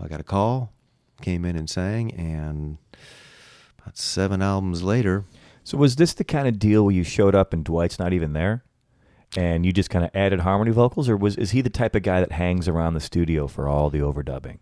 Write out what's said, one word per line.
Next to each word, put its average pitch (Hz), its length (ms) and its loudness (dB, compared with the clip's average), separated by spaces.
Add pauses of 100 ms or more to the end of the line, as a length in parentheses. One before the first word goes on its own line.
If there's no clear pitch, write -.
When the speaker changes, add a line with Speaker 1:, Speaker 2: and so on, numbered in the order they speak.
Speaker 1:
I 80 60 -10
got 78 100 -10
a 76 60 -10
call, 113 480 -2 (480)
came 87 240 -2
in 87 120 -2
and 80 120 -6
sang, 107 460 -4
and 76 640 -6 (1000)
about - 200 -18
seven 95 420 -2
albums 95 420 0
later. 98 420 0 (380)
Speaker 2:
So - 140 -10
was 139 200 4
this 165 180 2
the 196 100 -4
kind 139 240 -2
of 110 100 -2
deal 104 280 6
where 101 80 4
you 90 100 2
showed 98 300 2
up 98 180 4
and 80 100 -2
Dwight's 85 360 -2
not 90 160 0
even 80 180 0
there, 95 320 -2 (720)
and 85 300 0
you 92 60 2
just 92 180 0
kinda 87 260 0
added 98 240 2
harmony 98 300 2
vocals, 120 360 2
or 110 120 2
was, 101 180 2
is 95 140 -4
he 123 100 2
the 123 80 0
type 113 260 -2
of 101 80 2
guy 92 180 2
that 90 120 0
hangs 90 340 0
around 82 280 0
the 78 60 -2
studio 78 460 0
for 71 220 -4
all 73 220 2
the 73 100 -2
overdubbing? 71 600 -4